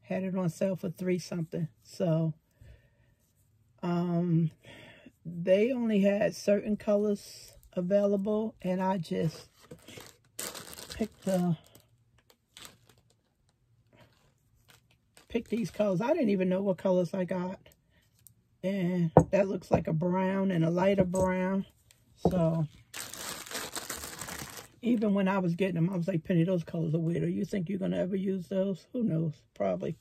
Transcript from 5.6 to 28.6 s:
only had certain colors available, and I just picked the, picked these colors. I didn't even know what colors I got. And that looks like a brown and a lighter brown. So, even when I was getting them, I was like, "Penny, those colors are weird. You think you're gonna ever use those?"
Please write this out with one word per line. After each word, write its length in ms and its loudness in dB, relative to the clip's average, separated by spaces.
only 300 2
had 340 2
certain 420 0
colors 760 -2
available, 880 2
and 180 0
I 160 2
just 500 -2
picked 280 -6
the, 320 2
picked 200 -4
these 200 -2
colors. 320 0
I 120 2
didn't 180 2
even 180 2
know 120 2
what 180 0
colors 340 2
I 120 -2
got. 340 -6
And 480 0
that 160 2
looks 240 -4
like 160 0
a 60 -2
brown 580 0
and 140 2
a 40 2
lighter 360 2
brown. 600 0
So, 500 2
even 320 2
when 160 4
I 80 2
was 180 0
getting 200 0
them, 140 2
I 60 -6
was 120 -2
like, 180 -2
"Penny, 180 4
those 220 0
colors 280 -2
are 60 2
weird. 320 0
You 140 -2
think 240 -4
you're 100 -4
gonna 200 -2
ever 180 -2
use 300 -4
those?" 440 -2